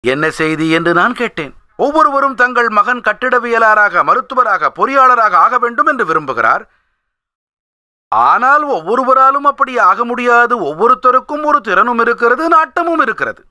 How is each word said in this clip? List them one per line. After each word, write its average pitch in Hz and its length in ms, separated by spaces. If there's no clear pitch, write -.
"என்ன 139 260
செய்தி?" 156 400
என்று 170 220
நான் 196 220
கேட்டேன். 196 380
ஒவ்வொருவரும் 277 560
தங்கள் 240 360
மகன் 220 360
கட்டிடவியலாளராக, 220 960
மருத்துவராக, 196 680
பொறியாளராக 240 680
ஆக 226 200
வேண்டும் 240 340
என்று 233 120
விரும்புகிறார். 147 600
ஆனால் 220 560
ஒவ்வொருவராலும் 262 840
அப்படி 247 300
ஆக 196 240
முடியாது. 240 580
ஒவ்வொருத்தருக்கும் 254 840
ஒரு 294 160
திறனும் 220 440
இருக்கிறது, 240 440
நாட்டமும் 330 560
இருக்கிறது. 139 460